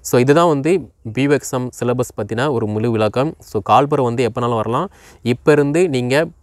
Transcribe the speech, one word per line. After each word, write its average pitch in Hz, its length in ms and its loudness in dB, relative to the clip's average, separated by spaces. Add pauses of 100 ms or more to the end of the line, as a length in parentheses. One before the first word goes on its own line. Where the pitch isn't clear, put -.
So, - 200 0
இதுதான் 147 280 4
வந்து 147 420 0 (220)
பி 131 160 -2
ஓ - 20 2
எக்ஸாம் 127 400 -2 (140)
சிலபஸ் 123 280 -2 (100)
பத்தின 113 280 -4
ஒரு 113 160 -2
முழு 107 240 -2
விளக்கம். 113 480 0
So, - 320 -8
கால்புற 139 320 4
வந்து 120 260 0
எப்பனாலும் 120 260 -2
வரலாம். 117 360 -4 (320)
இப்ப 123 300 0
இருந்து 147 360 2
நீங்க 131 380 0 (160)